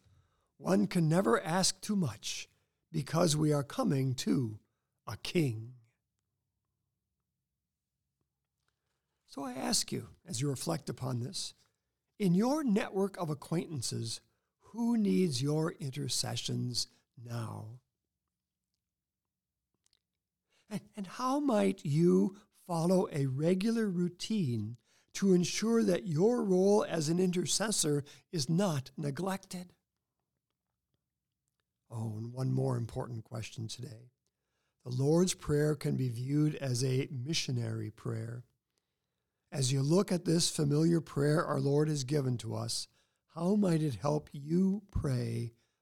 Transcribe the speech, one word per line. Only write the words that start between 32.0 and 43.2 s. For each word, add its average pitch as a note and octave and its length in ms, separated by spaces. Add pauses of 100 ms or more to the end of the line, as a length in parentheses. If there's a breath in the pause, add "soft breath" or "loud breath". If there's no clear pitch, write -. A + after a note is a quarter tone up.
and A#2 140
one C3 200
more C3 240
important A2+ 480
question A2+ 440
today. A#2+ 440 (720)
The B2 60
Lord's D3+ 440
Prayer D3+ 400
can C#3+ 220
be C3 120
viewed C#3+ 460
as B2+ 300
a C3 260
missionary A#2+ 800
prayer. A#2 540 (1080)
As C3+ 200
you C3+ 80
look E3+ 320
at F3 120
this E3 260
familiar D#3+ 500
prayer D3 420
our C#3+ 180
Lord C#3+ 280
has D3 160
given C3 340
to A2 160
us, A2+ 340 (400)